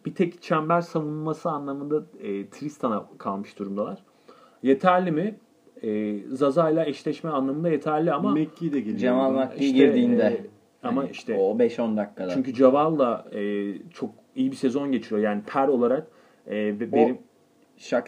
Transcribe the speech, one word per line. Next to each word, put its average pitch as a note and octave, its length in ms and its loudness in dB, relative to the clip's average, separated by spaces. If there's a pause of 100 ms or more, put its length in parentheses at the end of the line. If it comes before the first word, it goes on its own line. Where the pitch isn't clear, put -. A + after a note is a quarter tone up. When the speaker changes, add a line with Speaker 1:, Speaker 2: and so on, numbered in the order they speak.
Speaker 1:
bir E3 80 -8
tek F3 280 -2
çember E3 380 2
savunması D#3 680 -4
anlamında, C#3+ 540 -4 (180)
e, G2+ 280 -6
Tristan'a B2 560 -6 (120)
kalmış G2+ 400 -8
durumdalar. G2+ 440 -6 (600)
Yeterli F3+ 500 4
mi? F#3+ 220 -2 (480)
E, G#2 360 -4 (100)
Zaza'yla D#3 580 2
eşleşme D3 440 -6
anlamında D3 400 -2
yeterli D#3 420 0
ama D3 180 0
Speaker 2:
McGee D3+ 420 -2
de C#3 80 0
geliyor A2 180 -6
Speaker 3:
Jamal B2+ 320 2
Speaker 2:
oradan. C3 180 0
Speaker 3:
McGee C#3 180 -2
Speaker 1:
işte, C3 120 4
Speaker 3:
girdiğinde. A#2+ 440 6
Speaker 1:
e, - 240 0 (360)
ama B2+ 200 -2
Speaker 3:
Hani C3+ 80 -6
Speaker 1:
işte - 240 -8
Speaker 3:
o G2+ 240 2
beş A#2 200 2
on A2+ 180 -2
dakikada. G2 380 -6
Speaker 1:
çünkü C3 200 -2
Javal C#3+ 440 4
da, A#2+ 280 0 (120)
e, G2+ 340 -4 (180)
çok A2+ 200 -8 (260)
iyi C3 140 0
bir C3+ 60 -10
sezon C#3 360 0
geçiriyor. G#2+ 280 -2
Yani G#2 260 0
per C#3 220 2
olarak, B2+ 380 2 (400)
e, G2+ 100 -6
ve G#2 360 -2
Speaker 3:
O - 0 -
Speaker 1:
benim B2 260 4 (580)
Speaker 3:
Shaq - 320 -2